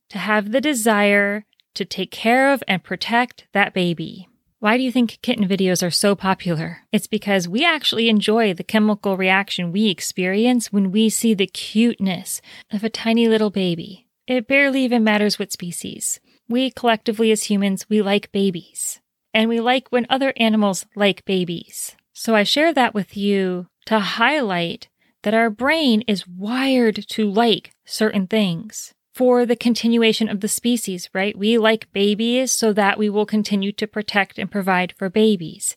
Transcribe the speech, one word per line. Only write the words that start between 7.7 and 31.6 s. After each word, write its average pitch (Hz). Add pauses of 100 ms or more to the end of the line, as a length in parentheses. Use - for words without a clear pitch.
enjoy 214
the 180
chemical 208
reaction 185
we 214
experience 208
when 196
we 220
see 220
the 185
cuteness 196 (320)
of 208
a 220
tiny 226
little 220
baby. 185 (220)
It 254
barely 269
even 240
matters 208
what 202
species. - (280)
We 247
collectively 226
as 214
humans, 196
we 214
like 202
babies. - (340)
And 220
we 233
like 247
when 240
other 269
animals 214
like 202
babies. - (160)
So -
I 208
share 311
that 247
with 208
you 190 (200)
to 220
highlight 202 (340)
that 214
our 226
brain 254
is 180
wired 226
to 214
like 214 (120)
certain 208
things 208 (180)
for 247
the 233
continuation 226
of 196
the 214
species, 214
right? 196
We 214
like 220